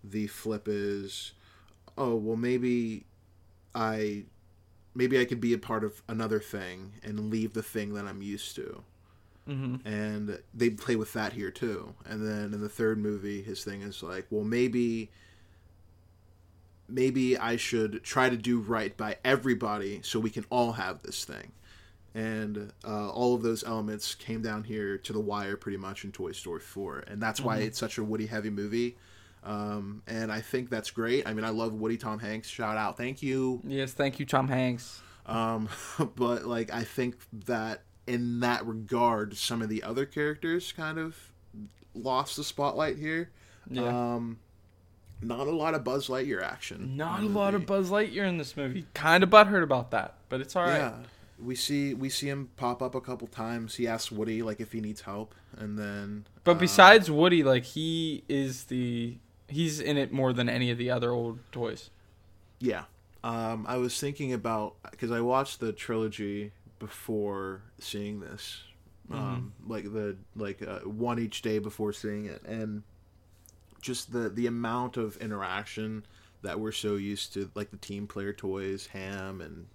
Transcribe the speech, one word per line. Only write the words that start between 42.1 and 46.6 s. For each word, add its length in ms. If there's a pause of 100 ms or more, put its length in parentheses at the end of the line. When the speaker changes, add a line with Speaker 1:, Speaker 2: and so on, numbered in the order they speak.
Speaker 1:
the 80
spotlight 520
here. 320 (400)
Speaker 2:
Yeah. 460
Speaker 1:
Um, 240 (840)
not 260
a 40
lot 240
of 80
Buzz 240
Lightyear 340
action 540